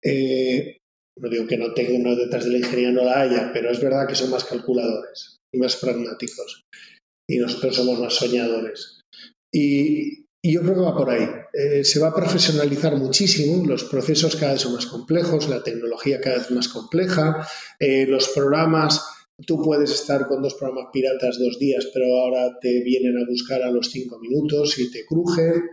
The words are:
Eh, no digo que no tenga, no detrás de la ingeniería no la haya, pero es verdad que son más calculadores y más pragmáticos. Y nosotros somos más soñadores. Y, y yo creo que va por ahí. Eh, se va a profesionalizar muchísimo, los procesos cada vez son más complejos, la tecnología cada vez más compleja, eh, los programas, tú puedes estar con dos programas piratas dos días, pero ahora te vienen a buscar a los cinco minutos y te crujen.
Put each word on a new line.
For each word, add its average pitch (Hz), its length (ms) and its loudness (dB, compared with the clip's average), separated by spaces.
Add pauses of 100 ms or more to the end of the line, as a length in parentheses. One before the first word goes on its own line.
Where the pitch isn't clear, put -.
Eh, 131 720 0 (400)
no 127 100 -8
digo 117 180 -2
que 120 120 -2
no 117 160 -4
tenga, 123 240 0
no 120 180 2
detrás 120 280 -2
de 120 80 0
la 123 60 2
ingeniería 123 340 0
no 127 120 2
la 127 160 4
haya, 120 320 2
pero 117 180 -2
es 123 100 0
verdad 135 260 2
que 139 80 -4
son 131 160 0
más 127 140 -2
calculadores 117 920 -4 (160)
y 131 60 -2
más 123 180 0
pragmáticos. 117 840 -6 (680)
Y 131 100 0
nosotros 123 380 -2
somos 123 220 2
más 120 160 -4
soñadores. 117 880 -2 (540)
Y, 143 720 2 (200)
y 160 100 4
yo 170 80 2
creo 185 120 2
que 180 60 2
va 175 160 2
por 127 140 2
ahí. 113 180 2 (240)
Eh, 143 320 2
se 147 160 2
va 156 80 4
a 160 60 -2
profesionalizar 151 840 2
muchísimo, 156 720 2
los 127 180 0
procesos 156 520 0
cada 147 160 0
vez 135 100 0
son 123 120 -2
más 120 120 -6
complejos, 160 640 0
la 127 140 -2
tecnología 117 580 -4
cada 127 180 0
vez 123 120 -6
más 123 180 0
compleja, 156 800 0 (320)
eh, 135 280 4
los 131 220 2
programas, 156 760 2 (400)
tú 156 160 0
puedes 147 300 2
estar 139 340 -2
con 135 160 -2
dos 135 120 -4
programas 131 380 -8
piratas 131 460 0
dos 123 200 0
días, 135 340 0
pero 127 140 0 (160)
ahora 127 360 0
te 123 240 0
vienen 123 360 2
a 123 100 -2
buscar 123 340 -4
a 127 80 -2
los 120 200 -2
cinco 123 280 -10
minutos 147 600 0
y 123 120 -2
te 113 140 -10
crujen. 170 680 0